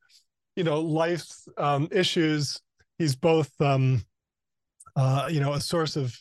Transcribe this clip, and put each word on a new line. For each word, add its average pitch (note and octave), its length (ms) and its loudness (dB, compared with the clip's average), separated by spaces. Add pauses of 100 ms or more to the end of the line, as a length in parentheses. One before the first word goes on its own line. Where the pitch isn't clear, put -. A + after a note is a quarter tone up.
(560)
you F#3 80 -2
know, D#3+ 180 0
life's, E3 640 -2 (100)
um, D3 340 0
issues. D#3+ 680 0 (380)
He's D3+ 180 0
both, D#3+ 340 2 (120)
um, C3 420 2 (920)
uh, C3 340 0
you D#3 80 0
know, C#3+ 140 0
a C#3 80 -2
source D#3+ 340 -2
of C3 260 -4